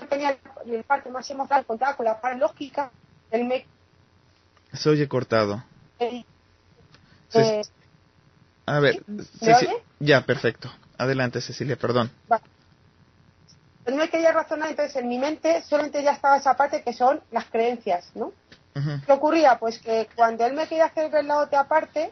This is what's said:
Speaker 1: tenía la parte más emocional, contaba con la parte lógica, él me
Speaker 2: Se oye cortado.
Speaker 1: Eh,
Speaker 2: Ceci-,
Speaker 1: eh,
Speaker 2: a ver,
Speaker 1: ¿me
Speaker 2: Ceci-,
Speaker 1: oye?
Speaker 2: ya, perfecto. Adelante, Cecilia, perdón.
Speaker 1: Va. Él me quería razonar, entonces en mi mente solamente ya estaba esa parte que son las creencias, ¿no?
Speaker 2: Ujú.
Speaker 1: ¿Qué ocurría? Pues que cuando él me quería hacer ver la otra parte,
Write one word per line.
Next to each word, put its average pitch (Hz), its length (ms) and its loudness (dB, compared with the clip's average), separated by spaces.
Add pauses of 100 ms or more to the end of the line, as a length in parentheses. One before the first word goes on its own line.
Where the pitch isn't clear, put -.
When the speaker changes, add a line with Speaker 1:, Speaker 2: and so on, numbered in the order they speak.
Speaker 1:
tenía 277 280 -2 (280)
la 226 180 -6
parte 269 280 -4
más 254 200 -12
emocional, 269 360 -2
contaba 254 280 2
con 240 120 -2
la 220 140 0
parte 254 180 -4
lógica, 285 520 -4 (400)
él 233 140 0
me 254 220 -4 (1080)
Speaker 2:
Se 139 160 -2
oye 147 180 2
cortado. 113 560 0 (380)
Speaker 1:
Eh, 240 240 -6 (1080)
Speaker 2:
Ceci-, 220 300 2
Speaker 1:
eh, - 20 -8 (1040)
Speaker 2:
a 147 140 0
ver, 139 260 2
Speaker 1:
¿me 208 160 -12
Speaker 2:
Ceci-, 233 460 4
Speaker 1:
oye? 466 140 -6 (180)
Speaker 2:
ya, 143 220 4
perfecto. 123 500 -2 (260)
Adelante, 127 420 -2
Cecilia, 123 360 -6
perdón. 120 340 -2 (220)
Speaker 1:
Va. 220 80 0 (1400)
Él 254 120 -2
me 320 120 0
quería 330 240 2
razonar, 311 380 -2
entonces 294 260 -4
en 247 120 -4
mi 247 100 -4
mente 311 440 0
solamente 294 400 -2
ya 285 100 2
estaba 277 260 2
esa 269 180 2
parte 285 260 0
que 240 120 -4
son 269 260 2 (100)
las 226 140 -4
creencias, 226 720 -2
¿no? 226 180 -8 (420)
Speaker 2:
Ujú. 143 320 -4
Speaker 1:
¿Qué 277 60 6
ocurría? 294 460 4
Pues 226 200 -6
que 226 380 -4
cuando 226 300 2
él 269 80 -2
me 311 120 -4
quería 320 200 2
hacer 311 240 -4
ver 294 160 0
la 294 120 0
otra 285 300 0
parte, 311 440 -2